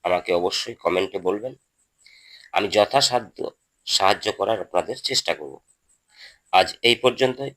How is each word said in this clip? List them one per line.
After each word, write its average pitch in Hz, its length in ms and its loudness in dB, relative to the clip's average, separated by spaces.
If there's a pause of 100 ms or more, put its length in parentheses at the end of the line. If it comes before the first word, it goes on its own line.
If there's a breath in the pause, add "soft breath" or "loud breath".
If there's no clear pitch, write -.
আমাকে 87 280 0
অবশ্যই 92 500 -2
কমেন্টে 92 360 0
বলবেন, 107 340 -4 (1000 loud breath)
আমি 101 160 0
যথাসাধ্য 117 720 2 (480)
সাহায্য 98 460 0
করার 104 280 -2
আপনাদের 90 420 -4
চেষ্টা - 320 -2
করব। 73 200 -14 (960 loud breath)
আজ 92 160 6 (140)
এই 120 140 6
পর্যন্তই 131 600 0